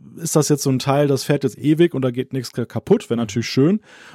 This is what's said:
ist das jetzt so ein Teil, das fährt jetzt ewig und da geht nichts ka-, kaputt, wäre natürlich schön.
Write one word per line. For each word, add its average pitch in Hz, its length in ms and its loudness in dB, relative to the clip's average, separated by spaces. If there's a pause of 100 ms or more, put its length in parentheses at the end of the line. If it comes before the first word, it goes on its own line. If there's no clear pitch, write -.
(180)
ist 165 180 -6
das 151 140 4
jetzt 143 140 0
so 139 60 0
ein 131 100 0
Teil, 143 280 2
das 139 160 0
fährt 143 220 0
jetzt 120 120 -2
ewig 151 360 2
und 135 80 -4
da 127 100 -2
geht 127 220 -6
nichts 127 180 -8
ka-, 120 140 -6
kaputt, - 440 -2
wäre 117 80 0
natürlich 117 300 -4
schön. 170 320 2 (360)